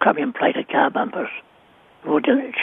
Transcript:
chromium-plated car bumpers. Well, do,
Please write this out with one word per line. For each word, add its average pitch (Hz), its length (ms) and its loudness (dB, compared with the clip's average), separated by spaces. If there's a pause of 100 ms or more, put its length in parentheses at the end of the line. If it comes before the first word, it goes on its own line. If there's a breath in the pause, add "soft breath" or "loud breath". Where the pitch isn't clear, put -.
chromium-plated - 680 0
car 147 220 2
bumpers. - 380 -4 (760)
Well, - 140 2
do, 269 340 2 (100)